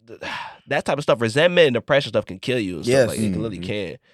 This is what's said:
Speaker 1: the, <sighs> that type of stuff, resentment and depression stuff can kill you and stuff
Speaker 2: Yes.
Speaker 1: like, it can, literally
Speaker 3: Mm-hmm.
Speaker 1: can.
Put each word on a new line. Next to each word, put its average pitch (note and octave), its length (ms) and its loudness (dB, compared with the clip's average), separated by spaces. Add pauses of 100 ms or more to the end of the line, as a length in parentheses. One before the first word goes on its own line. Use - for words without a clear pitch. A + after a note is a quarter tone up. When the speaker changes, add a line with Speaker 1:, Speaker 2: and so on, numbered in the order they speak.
Speaker 1:
the, A2+ 240 -14 (180)
<sighs> - 220 -20
that C#3+ 160 -2
type C#3+ 140 -2
of D3 60 -4
stuff, C3+ 160 2
resentment D#3 480 4
and B2 60 2
depression C#3 360 0
stuff G#2+ 160 0
can F#2 120 -12
kill B2+ 200 -4
you F#2 180 -4
and D2 80 -8
stuff A#2+ 80 0
Speaker 2:
Yes. C3 160 4
Speaker 1:
like, - 100 -4
it A2 40 -2
can, G2+ 120 0
literally F2 240 -6
Speaker 3:
Mm-hmm. F2 80 -8
Speaker 1:
can. F#2+ 320 -6 (160)